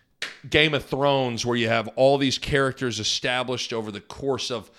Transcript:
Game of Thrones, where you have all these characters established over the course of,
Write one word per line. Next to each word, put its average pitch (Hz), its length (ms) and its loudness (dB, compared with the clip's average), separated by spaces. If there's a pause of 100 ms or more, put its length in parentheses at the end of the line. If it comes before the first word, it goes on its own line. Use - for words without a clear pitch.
(480)
Game 151 260 4
of - 120 -2
Thrones, 131 580 0
where 120 120 0
you 113 120 2
have 113 200 0
all 135 300 4
these 135 200 2
characters 131 600 -2
established 123 760 -2
over 110 200 -4
the 101 80 -12
course 131 500 -4
of, 113 280 -8